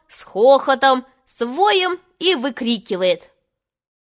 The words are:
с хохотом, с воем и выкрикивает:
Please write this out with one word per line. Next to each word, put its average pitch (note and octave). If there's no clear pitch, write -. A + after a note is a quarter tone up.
с -
хохотом, C4
с -
воем F4+
и F#4
выкрикивает: A3+